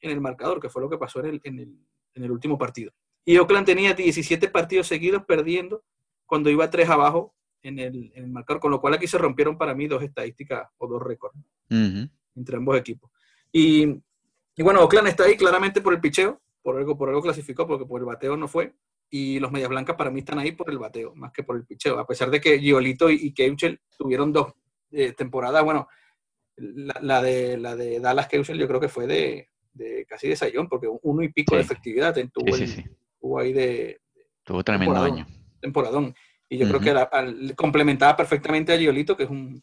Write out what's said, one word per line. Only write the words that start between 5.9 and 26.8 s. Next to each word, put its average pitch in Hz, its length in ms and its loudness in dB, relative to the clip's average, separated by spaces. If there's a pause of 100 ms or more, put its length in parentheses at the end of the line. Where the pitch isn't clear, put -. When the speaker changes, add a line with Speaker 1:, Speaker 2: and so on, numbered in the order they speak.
Speaker 1:
cuando 151 240 0
iba 156 220 2
tres 170 180 4
abajo 156 460 2 (280)
en 135 160 -12
el, 127 360 -10
en 127 100 -16
el 127 60 -12
marcador, 127 300 -6
con 147 100 0
lo 135 100 0
cual 156 140 2
aquí 165 120 -2
se 175 120 -2
rompieron 151 400 0
para 151 160 -2
mí 143 120 -4
dos 143 160 -4
estadísticas 123 680 -10 (100)
o 123 100 -8
dos 120 140 -8
récords - 340 -10 (340)
Speaker 2:
Ujú. 107 380 0 (260)
Speaker 1:
entre 123 220 -8
ambos 131 220 0
equipos. 120 320 -8 (420)
Y, 156 320 6 (720)
y 165 60 -2
bueno, 190 200 8
Oakland 202 260 6
está 180 160 4
ahí 208 120 6
claramente 190 440 2
por 190 120 2
el 170 80 0
picheo, 185 400 0 (220)
por 131 140 -4
algo, 143 200 -2
por 143 120 -2
algo 147 140 0
clasificó, 151 440 -4
porque 135 200 -4
por 123 140 -10
el 123 60 -6
bateo 131 300 -6
no 151 120 -8
fue. - 260 -4 (340)
Y 135 300 -4
los 131 140 -4
Medias 135 160 -4
Blancas 131 280 -4
para 139 140 -4
mí 135 100 -6
están 147 200 -8
ahí 151 120 -4
por 165 180 -10
el 139 80 -8
bateo, 113 360 -12
más 127 180 -18
que 135 120 -10
por 120 120 -8
el 120 80 -10
picheo, - 340 -4
a 117 80 -8
pesar 127 240 -4
de 147 100 2
que 147 180 4
Giolito 139 500 4
y, 156 60 6
y 151 180 -2
Keuchel 143 480 0 (160)
tuvieron 143 360 -2
dos, 147 200 0 (380)
eh, 135 220 0
temporadas, 131 500 0
bueno, 151 240 0 (680)
la, 127 440 -12